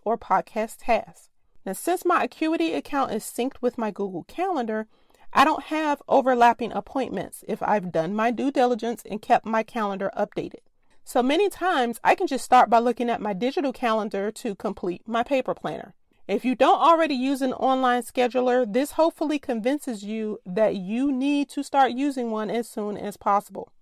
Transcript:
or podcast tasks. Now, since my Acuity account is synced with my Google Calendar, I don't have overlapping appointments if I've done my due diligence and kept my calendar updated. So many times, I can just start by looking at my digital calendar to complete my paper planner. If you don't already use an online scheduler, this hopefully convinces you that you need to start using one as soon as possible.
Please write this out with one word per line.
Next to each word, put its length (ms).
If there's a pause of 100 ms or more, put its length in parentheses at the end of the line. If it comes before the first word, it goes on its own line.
or 140
podcast 640
tasks. 480 (360)
Now, 100
since 300
my 200
Acuity 480
account 400
is 120
synced 360
with 180
my 120
Google 340
Calendar, 640 (460)
I 120
don't 200
have 440
overlapping 640
appointments 720
if 160
I've 300
done 220
my 160
due 200
diligence 580
and 140
kept 240
my 160
calendar 540
updated. 440 (440)
So 180
many 280
times, 520
I 120
can 120
just 180
start 260
by 80
looking 320
at 100
my 140
digital 380
calendar 580
to 240
complete 520
my 160
paper 300
planner. 420 (320)
If 180
you 100
don't 260
already 340
use 280
an 100
online 500
scheduler, 680
this 220
hopefully 460
convinces 640
you 420
that 300
you 360
need 380
to 120
start 300
using 380
one 200
as 160
soon 300
as 220
possible. 520 (120)